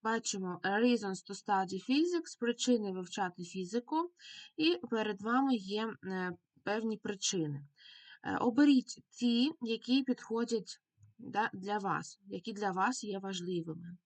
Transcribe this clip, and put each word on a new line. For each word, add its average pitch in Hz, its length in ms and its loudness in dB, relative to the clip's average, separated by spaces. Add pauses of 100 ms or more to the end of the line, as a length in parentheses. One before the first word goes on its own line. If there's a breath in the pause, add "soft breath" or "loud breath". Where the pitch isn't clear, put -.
Бачимо, 202 600 -2
е, 190 60 0
reasons 208 600 2
to 202 40 -6
study 190 560 0
physics, 339 480 2
причини 233 540 2
вивчати 185 520 -4
фізику, 220 680 -4 (460 loud breath)
і 349 240 2 (100)
перед 214 320 -2
вами 254 320 2
є, 208 400 -2 (100)
е, 180 280 -4 (320)
певні 220 320 -2
причини. 165 720 -2 (580 loud breath)
Е, - 120 -2
оберіть 262 760 4
ті, 240 500 2
які 233 420 2
підходять, 233 760 -2 (380)
да, 226 340 -2
для 202 260 -4
вас, 170 480 -4
які 196 260 -8
для 202 180 -2
вас 202 340 -2
є 196 140 -6
важливими. 175 880 -6